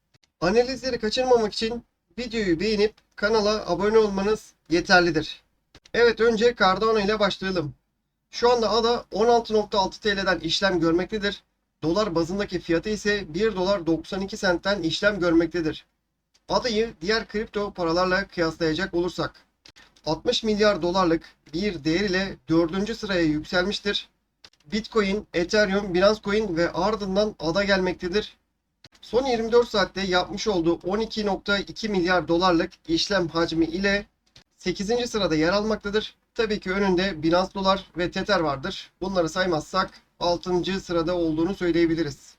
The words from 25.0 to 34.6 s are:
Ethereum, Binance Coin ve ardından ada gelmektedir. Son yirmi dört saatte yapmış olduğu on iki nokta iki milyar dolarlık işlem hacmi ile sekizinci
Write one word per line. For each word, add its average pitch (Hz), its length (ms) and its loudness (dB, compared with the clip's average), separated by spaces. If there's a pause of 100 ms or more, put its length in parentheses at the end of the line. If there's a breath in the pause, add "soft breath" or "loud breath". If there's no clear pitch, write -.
Ethereum, 196 600 0
Binance 202 300 4
Coin 202 320 -2
ve 170 160 0
ardından 202 640 0
ada 170 260 0
gelmektedir. 185 720 -2 (640)
Son 247 260 0
yirmi 226 260 0
dört 240 160 6
saatte 196 320 0
yapmış 180 480 -2
olduğu 170 260 2
on 190 260 -4
iki 214 260 -4
nokta 196 320 -2
iki 190 300 -8
milyar 180 400 0
dolarlık 175 440 2 (160)
işlem 170 400 0
hacmi 165 360 0
ile 196 420 -2 (500)
sekizinci 226 520 -4